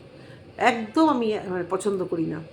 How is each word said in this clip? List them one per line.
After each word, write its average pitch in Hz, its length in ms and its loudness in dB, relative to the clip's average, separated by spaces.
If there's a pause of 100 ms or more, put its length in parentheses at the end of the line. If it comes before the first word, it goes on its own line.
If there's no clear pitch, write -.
(580)
একদম 233 500 2
আমি, 233 300 2 (120)
মানে 180 200 -2
পছন্দ 185 360 0
করি 170 200 -2
না। 160 280 -6